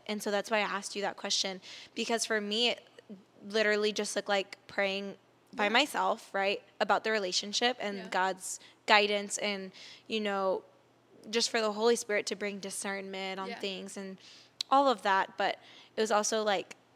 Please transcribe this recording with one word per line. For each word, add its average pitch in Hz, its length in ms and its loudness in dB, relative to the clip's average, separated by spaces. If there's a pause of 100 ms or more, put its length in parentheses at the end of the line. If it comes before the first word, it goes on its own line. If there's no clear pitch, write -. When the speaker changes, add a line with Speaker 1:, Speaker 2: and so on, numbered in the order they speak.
Speaker 1:
And 214 160 -6
so 214 80 -4
that's 202 220 0
why 214 60 4
I - 20 2
asked 196 340 -4
you 202 80 -6
that 185 140 -4
question, 196 440 -2 (360)
because 226 280 0
for 220 160 0
me, 214 280 0
it - 120 -2 (680)
literally 208 440 2
just 208 220 -4
looked - 140 -4
like 196 280 0 (120)
praying 196 480 -4 (380)
by 208 100 2
Speaker 2:
Yeah. 208 60 4
Speaker 1:
myself, 220 600 2
right, 196 300 0 (180)
about 202 220 4
the 220 80 0
relationship 208 720 0
and 202 160 -4
Speaker 2:
Yeah. 185 140 -10
Speaker 1:
God's 185 500 0 (260)
guidance 208 520 4
and, 196 340 -4 (340)
you 220 140 -2
know, 196 420 0 (680)
just 233 200 0
for 233 100 0
the 214 120 0
Holy 226 240 4
Spirit 208 300 -2
to 208 100 -6
bring 202 240 -6
discernment 190 800 -6
on 190 80 -8
Speaker 2:
Yeah. 226 100 -10
Speaker 1:
things 190 380 -8
and 190 220 -10 (520)
all 277 180 6
of 214 140 0
that. 190 360 2
But 190 200 0 (380)
it 220 40 0
was 220 120 2
also, 214 320 2
like, 196 320 0 (200)